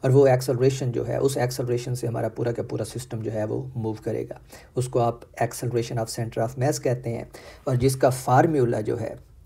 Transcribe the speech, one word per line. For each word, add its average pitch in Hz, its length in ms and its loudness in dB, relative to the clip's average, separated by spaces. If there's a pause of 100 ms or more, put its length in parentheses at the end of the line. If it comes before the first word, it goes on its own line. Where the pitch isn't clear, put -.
और 131 60 4
वो 135 160 8
एक्सेलरेशन 131 640 2
जो - 120 -2
है, - 160 -2
उस 139 160 2
एक्सेलरेशन 123 580 -2
से 123 120 -6
हमारा 113 220 -2
पूरा 120 240 -4
का 123 100 -4
पूरा 113 220 -4
सिस्टम 113 380 -10
जो 110 80 -4
है, 107 140 -4
वो 120 320 -6
मूव 110 180 -4
करेगा। - 460 -6 (360)
उसको 127 220 -2
आप 117 220 0 (220)
acceleration 117 640 -2
of - 40 -8 (100)
center 113 300 -2
of 131 100 -10
mass 135 200 0
कहते 123 320 -2
हैं, - 200 -8 (380)
और 131 80 2
जिसका 131 340 4
फार्मूला 139 680 4
जो 120 160 -2
है - 380 -8 (120)